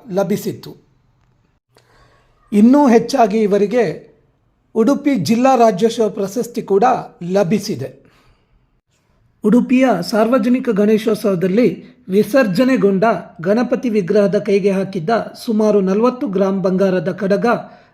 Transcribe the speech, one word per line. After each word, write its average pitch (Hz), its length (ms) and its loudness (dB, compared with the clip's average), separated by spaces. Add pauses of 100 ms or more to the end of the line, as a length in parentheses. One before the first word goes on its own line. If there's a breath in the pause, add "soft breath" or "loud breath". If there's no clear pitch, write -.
(100)
ಲಭಿಸಿತ್ತು. 175 640 -6 (1800 soft breath)
ಇನ್ನೂ 254 360 6
ಹೆಚ್ಚಾಗಿ 226 540 2
ಇವರಿಗೆ 202 760 -2 (600)
ಉಡುಪಿ 277 400 0
ಜಿಲ್ಲಾ 233 400 2
ರಾಜ್ಯೋತ್ಸವ 226 540 0
ಪ್ರಶಸ್ತಿ 202 520 -8
ಕೂಡ 196 220 0 (480)
ಲಭಿಸಿದೆ. 190 760 -4 (1400 soft breath)
ಉಡುಪಿಯ 247 440 2 (140)
ಸಾರ್ವಜನಿಕ 240 680 0
ಗಣೇಶೋತ್ಸವದಲ್ಲಿ 208 1160 0 (240 loud breath)
ವಿಸರ್ಜನೆಗೊಂಡ 202 920 2 (380)
ಗಣಪತಿ 240 480 -2
ವಿಗ್ರಹದ 202 500 0
ಕೈಗೆ 202 320 0
ಹಾಕಿದ್ದ 190 380 -4 (260)
ಸುಮಾರು 214 460 0
ನಲವತ್ತು 226 460 -2
ಗ್ರಾಂ 196 340 -2
ಬಂಗಾರದ 185 500 0
ಕಡಗ 190 340 -4 (480 loud breath)